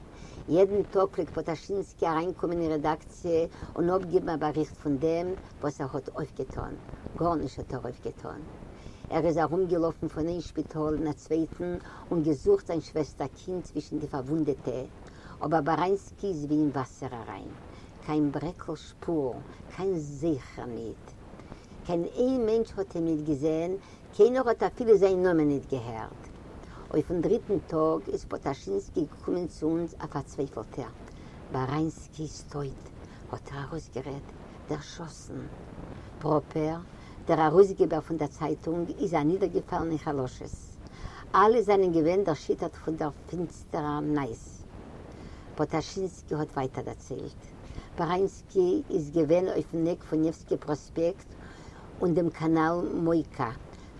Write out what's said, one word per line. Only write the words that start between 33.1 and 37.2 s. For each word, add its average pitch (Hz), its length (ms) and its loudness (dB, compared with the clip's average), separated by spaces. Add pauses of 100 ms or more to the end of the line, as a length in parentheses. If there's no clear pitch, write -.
האט - 200 -8
ער 139 180 -6
ארויסגערעדט, 143 640 -8 (380)
דערשאסן. 147 760 -8 (720)
פראפער, 156 580 2 (480)